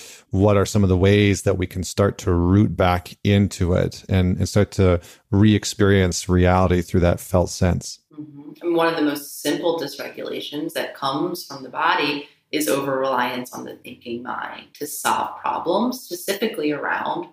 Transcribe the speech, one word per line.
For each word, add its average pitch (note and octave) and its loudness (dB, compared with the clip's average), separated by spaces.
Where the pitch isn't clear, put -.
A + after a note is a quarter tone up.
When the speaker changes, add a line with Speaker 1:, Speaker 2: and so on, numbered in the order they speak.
Speaker 1:
what G2+ 4
are G2 4
some G#2 2
of F#2+ 4
the F#2 4
ways G2+ 4
that F#2+ 0
we F#2 -2
can F#2 -8
start - 0
to F#2+ -2
root F2+ 4
back F2+ 0
into G2 2
it F2+ -2
and, F#2 2
and G#2+ -2
start G#2 2
to F2+ 2
re-experience G2 4
reality F2+ 4
through F#2 0
that F2 2
felt F2 0
sense? - -2
Speaker 2:
Mm-hmm. D3 -16
And E3+ -2
one E3 2
of D#3+ -2
the D3+ -2
most - -4
simple D#3 -2
dysregulations C#3+ -10
that - -8
comes D3+ -4
from C3+ -14
the C3 -16
body D3 -2
is D3+ -2
over-reliance C3 -2
on B2+ -12
the A2+ -14
thinking A#2+ -14
mind - -12
to D3 -8
solve - -4
problems, G#3 -2
specifically F3 -4
around - -6